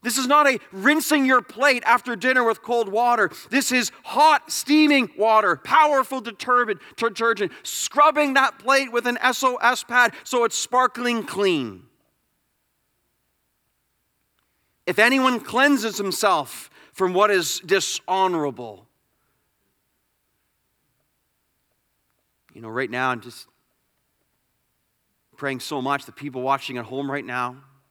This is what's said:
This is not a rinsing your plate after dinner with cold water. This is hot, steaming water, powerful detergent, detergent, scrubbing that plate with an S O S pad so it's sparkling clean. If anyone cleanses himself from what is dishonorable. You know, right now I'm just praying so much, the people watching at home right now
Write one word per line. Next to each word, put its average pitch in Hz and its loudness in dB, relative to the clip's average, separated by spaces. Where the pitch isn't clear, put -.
This 226 -4
is 254 -2
not 285 4
a 254 0
rinsing 277 2
your 262 4
plate 254 0
after 233 0
dinner 254 0
with 226 -2
cold 233 -2
water. 226 0
This 262 0
is 247 -2
hot, 294 2
steaming 285 2
water, 214 4
powerful 269 2
detergent, 226 -2
detergent, 226 -2
scrubbing 294 2
that 262 0
plate 269 0
with 240 -2
an 240 -2
S 254 0
O 247 2
S 240 0
pad 240 2
so 247 0
it's 226 -2
sparkling 240 -2
clean. 165 -2
If 180 -4
anyone 254 2
cleanses 233 0
himself 190 -2
from 185 -2
what 208 4
is 180 -2
dishonorable. 156 -4
You - -20
know, 113 -16
right 127 -6
now 127 -2
I'm 120 -4
just 117 -20
praying 131 -6
so 143 -8
much, 139 -4
the 120 -20
people 131 -12
watching 131 -4
at 120 -10
home 139 -8
right 139 -8
now 123 -8